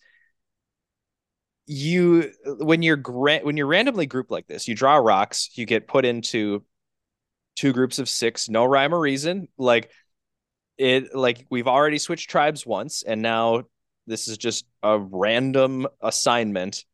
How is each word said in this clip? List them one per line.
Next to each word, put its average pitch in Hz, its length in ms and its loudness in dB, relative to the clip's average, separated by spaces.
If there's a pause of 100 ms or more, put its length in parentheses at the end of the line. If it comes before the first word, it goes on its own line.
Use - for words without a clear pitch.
(1700)
you, 165 640 2 (140)
when 156 380 0
you're 160 140 4
gra-, 135 440 0
when 147 160 -2
you're 143 80 0
randomly 196 400 0
grouped 127 240 -6
like 87 160 -6
this, - 220 -12
you 117 80 -4
draw 135 220 6
rocks, 107 600 2
you 117 80 -6
get 107 220 -2
put 135 180 2
into 110 580 -2 (920)
two 139 160 0
groups 127 280 0
of 123 100 -6
six, - 400 -4
no 113 160 2
rhyme 139 300 2
or 175 40 0
reason. 156 480 -4 (100)
Like, 120 340 2 (880)
it, 131 360 0
like, 123 360 0
we've 123 160 -2
already 147 320 2
switched - 300 -8
tribes 151 360 0
once, 113 380 -6
and 110 180 -4
now 113 440 0 (420)
this 113 200 -8
is 110 120 -10
just 117 260 -4 (160)
a 107 160 2
random 127 880 0 (160)
assignment 107 840 -2 (100)